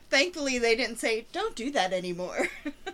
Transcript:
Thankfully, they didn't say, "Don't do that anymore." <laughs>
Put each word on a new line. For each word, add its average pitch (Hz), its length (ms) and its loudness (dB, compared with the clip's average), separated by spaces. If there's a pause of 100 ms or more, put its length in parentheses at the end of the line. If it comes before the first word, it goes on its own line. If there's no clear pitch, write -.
(100)
Thankfully, 285 480 2
they 233 180 6
didn't 233 220 -2
say, 226 340 0
"Don't 392 240 -2
do 233 140 -4
that 185 220 2
anymore." 180 560 -2 (160)
<laughs> 294 80 -6 (220)